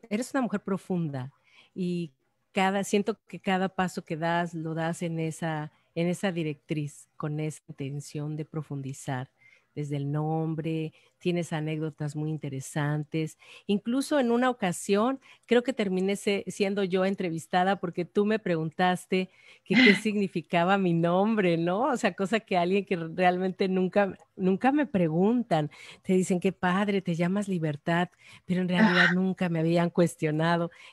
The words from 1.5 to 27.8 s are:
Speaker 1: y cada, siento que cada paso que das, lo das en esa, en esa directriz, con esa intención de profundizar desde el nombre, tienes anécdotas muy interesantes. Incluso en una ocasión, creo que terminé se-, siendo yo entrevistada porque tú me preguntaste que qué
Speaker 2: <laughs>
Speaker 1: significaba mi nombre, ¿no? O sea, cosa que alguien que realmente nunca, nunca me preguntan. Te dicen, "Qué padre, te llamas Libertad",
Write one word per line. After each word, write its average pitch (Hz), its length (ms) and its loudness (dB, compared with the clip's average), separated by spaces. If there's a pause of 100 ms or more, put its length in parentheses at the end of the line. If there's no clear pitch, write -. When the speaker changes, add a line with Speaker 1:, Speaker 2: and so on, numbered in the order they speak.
Speaker 1:
y 175 380 -4 (400)
cada, 196 320 0
siento 208 420 0
que - 140 -14
cada 190 300 0
paso 185 340 -4
que 160 140 -6
das, 170 340 0
lo 160 220 -6
das 165 260 -2
en 165 180 -4
esa, 160 540 -4 (220)
en 170 120 0
esa 180 260 -2
directriz, 156 840 -6
con 151 240 -4
esa 156 280 -6
intención 147 680 -8
de 151 80 -6
profundizar 139 880 -8 (440)
desde 147 240 -6
el 139 120 -4
nombre, 160 840 -2 (240)
tienes 175 340 -2
anécdotas 151 640 -4
muy 151 140 -4
interesantes. 151 1040 -4 (300)
Incluso 254 520 0
en 240 120 2
una 240 180 2
ocasión, 214 720 0 (240)
creo 240 180 4
que 247 120 -2
terminé 196 420 0
se-, 202 300 -2
siendo 196 360 -2
yo 185 220 0
entrevistada 185 760 0
porque 175 280 -4
tú 208 180 0
me 214 140 0
preguntaste 180 920 0 (360)
que - 100 0
qué 240 200 8
Speaker 2:
<laughs> - 80 -6
Speaker 1:
significaba 196 760 0
mi 175 160 2
nombre, 180 640 2
¿no? 180 240 0 (100)
O 240 60 -2
sea, 190 160 0
cosa 202 260 -2
que - 160 -2
alguien 185 300 2
que 185 100 -2
realmente 180 720 0
nunca, 185 480 0 (180)
nunca 190 380 2
me 294 140 2
preguntan. 175 840 2 (300)
Te 190 140 0
dicen, 185 260 2
"Qué 190 120 0
padre, 196 500 0
te 175 120 -2
llamas 185 320 0
Libertad", 170 600 0 (380)